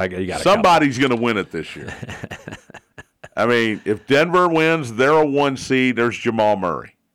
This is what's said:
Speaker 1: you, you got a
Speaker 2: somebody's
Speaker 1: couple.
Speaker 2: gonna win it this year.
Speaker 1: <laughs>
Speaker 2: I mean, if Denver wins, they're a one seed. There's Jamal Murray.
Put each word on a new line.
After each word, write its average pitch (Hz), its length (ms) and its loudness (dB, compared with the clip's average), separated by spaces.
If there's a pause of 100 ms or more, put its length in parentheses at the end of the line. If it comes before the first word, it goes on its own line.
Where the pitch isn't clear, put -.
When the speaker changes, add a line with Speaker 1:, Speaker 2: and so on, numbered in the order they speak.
Speaker 1:
you, 92 200 -4
you 92 60 -4
got 90 120 -6
a - 40 -6
Speaker 2:
somebody's 170 540 4
Speaker 1:
couple. 127 200 0
Speaker 2:
gonna 113 40 -4
win 117 160 0
it 92 140 -4
this 80 240 -10
year. - 240 -14
Speaker 1:
<laughs> - 1400 -18
Speaker 2:
I 107 100 0
mean, 117 400 0
if 104 220 -4
Denver 170 420 2
wins, 160 440 0
they're 131 180 2
a 156 140 6
one 139 300 0
seed. 127 400 0
There's 117 220 0
Jamal 107 400 0
Murray. 82 380 -6 (200)